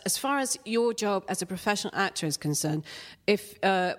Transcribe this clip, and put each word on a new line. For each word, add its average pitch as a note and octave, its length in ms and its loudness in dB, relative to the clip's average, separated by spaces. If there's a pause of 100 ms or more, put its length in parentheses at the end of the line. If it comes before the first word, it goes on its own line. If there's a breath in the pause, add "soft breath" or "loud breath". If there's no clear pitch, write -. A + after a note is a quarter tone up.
as - 140 0
far C#4 200 0
as C4 280 -2
your A#3 260 2
job G3+ 360 0
as F#3 120 -2
a F3+ 60 -2
professional G3+ 500 -2
actor F#3 300 0
is D3 100 0
concerned, D3+ 480 0 (420 loud breath)
if, - 380 0
uh, F#3 340 2